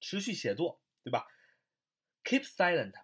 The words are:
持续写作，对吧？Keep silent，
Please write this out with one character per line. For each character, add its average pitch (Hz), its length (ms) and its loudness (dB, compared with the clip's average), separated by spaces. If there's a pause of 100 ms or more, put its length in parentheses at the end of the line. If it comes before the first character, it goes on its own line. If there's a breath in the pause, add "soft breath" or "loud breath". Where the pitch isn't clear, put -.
持 202 200 -4
续 208 120 -4
写 107 220 0
作， 165 260 -2 (240)
对 - 60 -6
吧？ - 160 0 (1000 soft breath)
Keep 262 200 2
silent， 165 600 2